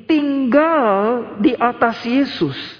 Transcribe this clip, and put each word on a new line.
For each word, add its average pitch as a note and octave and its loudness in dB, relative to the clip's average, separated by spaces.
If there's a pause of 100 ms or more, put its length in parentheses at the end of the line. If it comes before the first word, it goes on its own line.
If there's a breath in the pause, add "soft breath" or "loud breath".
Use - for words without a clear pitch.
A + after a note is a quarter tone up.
tinggal C4+ 0
di G#3+ 2
atas A#3+ 0
Yesus. A#3 -2 (200)